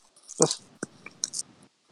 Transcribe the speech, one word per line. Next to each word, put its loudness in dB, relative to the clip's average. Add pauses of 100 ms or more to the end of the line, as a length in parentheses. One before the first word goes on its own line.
(420)
بس. 6 (1300)